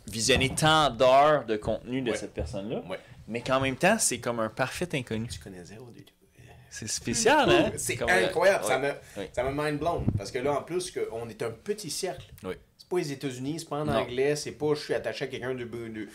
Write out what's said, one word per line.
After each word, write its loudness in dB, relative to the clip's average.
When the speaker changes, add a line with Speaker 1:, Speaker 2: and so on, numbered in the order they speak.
Speaker 1:
visionné 2
tant 6
d'heures 6
de 0
contenu -4
de 0
Speaker 2:
Ouais. -2
Speaker 1:
cette -10
personne-là. -6
Speaker 2:
Ouais. -8
Speaker 1:
Mais -4
qu'en 0
même 0
temps, 4
c'est 0
comme -2
un 0
parfait -4
inconnu. -4
Speaker 2:
Tu -10
connais -16
zéro -18
du -20
tout. -20
Speaker 1:
C'est -10
spécial, 4
hein ? 6
Speaker 2:
C'est -4
Speaker 1:
Comme, 0
Speaker 2:
incroyable. 4
Speaker 1:
euh, 0
Speaker 2:
Ça 2
Speaker 1:
ouais. 0
Speaker 2:
me, -6
Speaker 1:
Ouais. -8
Speaker 2:
ça 0
me 0
mind -2
blown. -2
Parce -8
que -4
là, 0
en -2
plus, -6
que -4
on -8
est -14
un -2
petit -8
cercle. -6
Speaker 1:
Oui. -6
Speaker 2:
C'est -20
pas -2
les -4
États-Unis, -6
c'est -16
pas -4
en -2
Speaker 1:
Non. 0
Speaker 2:
anglais, 2
c'est -6
pas 0
je -2
suis -4
attaché -2
à -4
quelqu'un -6
de, -8
de, -8